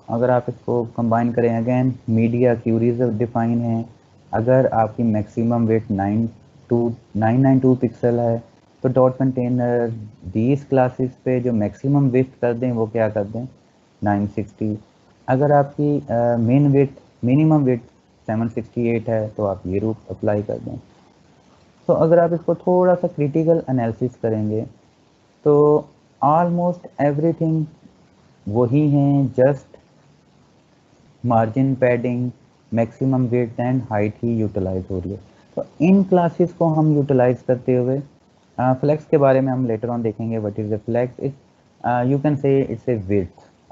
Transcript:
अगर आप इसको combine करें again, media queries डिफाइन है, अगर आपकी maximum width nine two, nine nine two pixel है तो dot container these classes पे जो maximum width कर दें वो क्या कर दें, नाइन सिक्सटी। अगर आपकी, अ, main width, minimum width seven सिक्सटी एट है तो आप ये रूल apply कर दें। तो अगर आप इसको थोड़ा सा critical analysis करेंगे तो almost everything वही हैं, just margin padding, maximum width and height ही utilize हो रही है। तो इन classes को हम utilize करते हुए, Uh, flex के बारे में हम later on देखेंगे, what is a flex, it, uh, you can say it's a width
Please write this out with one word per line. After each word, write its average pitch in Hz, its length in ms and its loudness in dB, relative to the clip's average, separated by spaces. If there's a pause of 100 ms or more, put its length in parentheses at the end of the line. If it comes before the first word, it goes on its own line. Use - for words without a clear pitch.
अगर 117 200 0
आप 123 200 0
इसको 120 360 -4
combine 117 460 -2
करें 117 300 0
again, 127 480 -2
media 117 460 2
queries 117 460 0
डिफाइन 117 600 -2
है, 113 240 -4 (480)
अगर 123 340 2
आपकी 113 360 -2
maximum 117 640 -2
width 110 260 0
nine 104 380 -2 (400)
two, 120 240 0 (240)
nine 113 240 2
nine 135 180 4
two 131 160 4
pixel 120 440 -2
है 117 240 -2 (400)
तो 131 60 0
dot 127 280 2
container 123 760 -2 (380)
these 131 340 0
classes 127 480 0 (140)
पे 127 140 0
जो 120 140 -2
maximum 135 560 0
width 131 200 2 (120)
कर 123 120 0
दें 123 180 -4
वो 113 160 -2
क्या 110 220 -2
कर 104 140 -4
दें, 110 240 -10 (560)
नाइन 104 240 0
सिक्सटी। 107 520 -6 (500)
अगर 139 220 2
आपकी, 143 480 0
अ, 120 380 -2
main 123 300 2
width, 139 580 -2
minimum 151 380 2
width 127 200 0 (440)
seven 113 220 -2
सिक्सटी 117 380 -6
एट 113 220 -2
है 110 200 -2
तो 107 160 -4
आप 95 220 -4
ये 95 120 -2
रूल 110 160 -2 (160)
apply 104 320 -2
कर 113 140 -6
दें। 117 200 -12 (1080)
तो 175 60 4
अगर 165 260 4
आप 170 140 2
इसको 165 220 -2
थोड़ा 180 400 2
सा 175 120 -2
critical 160 600 0
analysis 123 460 -2
करेंगे 110 520 -2 (760)
तो 147 420 4 (400)
almost 175 540 0 (220)
everything 160 640 0 (800)
वही 123 440 2
हैं, 139 440 2
just 135 420 0 (1500)
margin 120 500 0
padding, 123 560 0 (420)
maximum 127 520 0
width 120 360 -2
and 127 280 -2
height 107 240 -2 (100)
ही 117 140 -2
utilize 95 540 -4
हो 92 80 -6
रही 92 120 -8
है। - 80 -12 (360)
तो - 100 -6 (160)
इन 190 220 6
classes 175 500 0
को 170 120 -2
हम 156 300 2
utilize 127 460 2
करते 127 340 -2
हुए, 127 260 -2 (580)
Uh, 127 140 2
flex 147 320 -2
के 160 120 2
बारे 135 240 4
में 131 120 0
हम 127 140 -2
later 113 220 -4
on 120 100 -4
देखेंगे, 113 400 -4
what 104 140 -4
is 107 140 -6
a 104 120 -4 (100)
flex, 120 180 0 (120)
it, 139 120 -6 (540)
uh, 123 180 0
you 135 180 0
can 147 200 0
say 135 260 2
it's - 220 -8
a 110 140 -2
width 95 380 -2 (300)